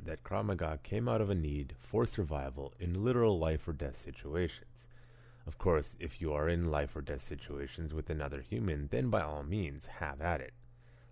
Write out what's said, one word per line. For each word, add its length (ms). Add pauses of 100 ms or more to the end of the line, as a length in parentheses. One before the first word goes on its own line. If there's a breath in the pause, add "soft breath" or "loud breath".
that 200
Krav 220
Maga 380
came 260
out 120
of 80
a 60
need 440
for 260
survival 760
in 240
literal 340
life 300
or 60
death 280
situations. 880 (580 soft breath)
Of 120
course, 420
if 220
you 120
are 160
in 220
life 240
or 60
death 200
situations 720
with 160
another 320
human, 480
then 200
by 120
all 220
means, 420 (140)
have 220
at 200
it. 120 (580 soft breath)